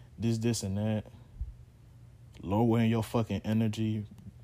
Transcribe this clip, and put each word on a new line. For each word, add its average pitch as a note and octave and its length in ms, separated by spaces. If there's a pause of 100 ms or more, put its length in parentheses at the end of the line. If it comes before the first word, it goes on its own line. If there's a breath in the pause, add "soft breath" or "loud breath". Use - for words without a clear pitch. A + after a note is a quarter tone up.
(180 loud breath)
this, A2+ 200
this, A2+ 260
and G2 140
that. G#2+ 280 (1400 loud breath)
Lowering A2+ 480
your A2+ 140
fucking G#2+ 400
energy, A2 640 (380)